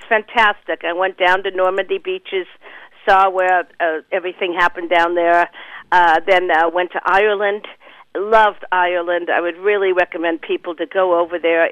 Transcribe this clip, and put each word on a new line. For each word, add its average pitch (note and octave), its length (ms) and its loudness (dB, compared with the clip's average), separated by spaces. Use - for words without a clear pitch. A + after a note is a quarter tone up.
fantastic. G#3+ 760 -2
I E3+ 100 -4
went F#3 240 -4
down F#3 260 2
to G3 80 -6
Normandy F#3 460 -2
beaches, F#3+ 480 -8
saw G3 180 6
where, F#3 340 2
uh, D#3+ 220 -2
everything F3+ 420 -6
happened F3 380 0
down E3+ 240 2
there, E3+ 340 2
uh, E3+ 360 4
then, F3+ 240 2
uh, E3 180 2
went F3 220 -4
to F#3+ 140 -6
Ireland. G3+ 600 0
Loved G#3 560 2
Ireland. F3 600 -2
I C3 100 0
would E3+ 160 -4
really G3 360 0
recommend E3+ 480 -2
people F3+ 340 -8
to E3 100 -8
go F3+ 340 0
over E3+ 200 -4
there. E3 320 0